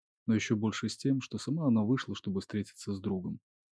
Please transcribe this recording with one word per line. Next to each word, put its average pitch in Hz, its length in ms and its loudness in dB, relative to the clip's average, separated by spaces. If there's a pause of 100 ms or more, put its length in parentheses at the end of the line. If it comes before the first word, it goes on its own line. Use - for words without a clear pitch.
(260)
Но 113 80 4
еще 110 220 4
больше 107 340 0
с - 80 -8
тем, 135 240 2
что - 160 -8
сама 147 300 -2
она 113 160 6
вышла, 110 320 0
чтобы 95 240 -4
встретиться - 540 -4
с 98 60 -4
другом. 95 400 -4 (320)